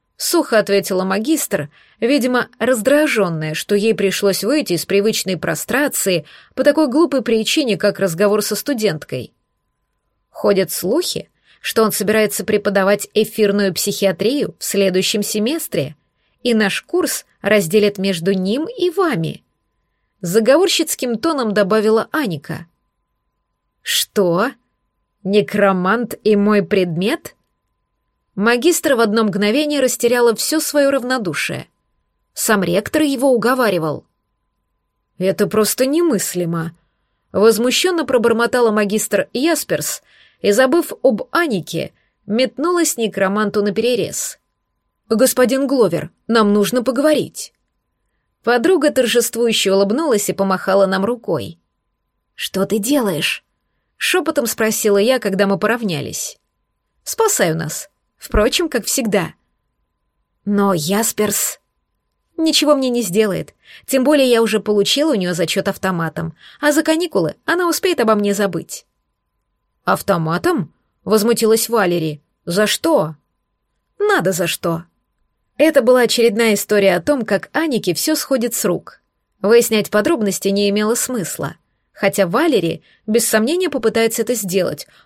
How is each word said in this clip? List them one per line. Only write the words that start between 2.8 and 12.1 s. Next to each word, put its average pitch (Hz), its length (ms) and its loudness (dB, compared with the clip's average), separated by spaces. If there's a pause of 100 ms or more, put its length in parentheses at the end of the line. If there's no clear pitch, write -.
что 156 220 -4
ей 208 200 2
пришлось 196 500 0
выйти 247 280 0
из 165 140 -4
привычной 190 500 0
прострации 180 880 -2 (300)
по 262 100 0
такой 294 240 4
глупой 269 340 2
причине, 226 540 0
как 196 240 0
разговор 196 420 2
со 214 140 -4
студенткой. 196 800 -4 (960)
«Ходят 190 400 0
слухи, - 580 -4 (320)
что - 220 -2
он 220 100 0
собирается 214 520 0